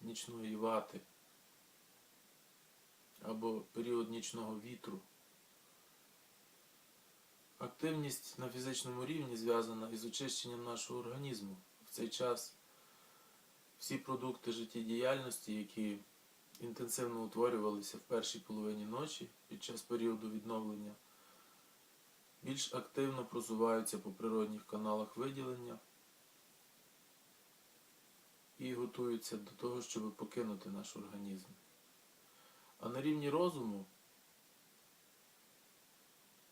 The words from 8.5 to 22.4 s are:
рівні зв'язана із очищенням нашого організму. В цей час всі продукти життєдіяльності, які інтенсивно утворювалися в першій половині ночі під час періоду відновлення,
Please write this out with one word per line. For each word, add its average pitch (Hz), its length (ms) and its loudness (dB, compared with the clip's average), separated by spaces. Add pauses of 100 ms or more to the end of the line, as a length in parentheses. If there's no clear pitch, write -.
рівні 139 300 0
зв'язана 113 520 4
із 113 160 -4
очищенням 120 600 -2
нашого 120 360 -4
організму. 120 560 -4 (280)
В - 60 -20
цей 117 180 -2
час - 480 0 (1200)
всі 135 200 -2
продукти 127 540 -2
життєдіяльності, 117 1040 2
які 104 440 0 (600)
інтенсивно 117 640 0
утворювалися 107 760 4
в - 20 -16
першій 113 380 0
половині 107 480 -2
ночі 123 440 -4 (180)
під 107 140 -10
час 113 200 -6
періоду 113 480 2
відновлення, 107 640 -2 (1500)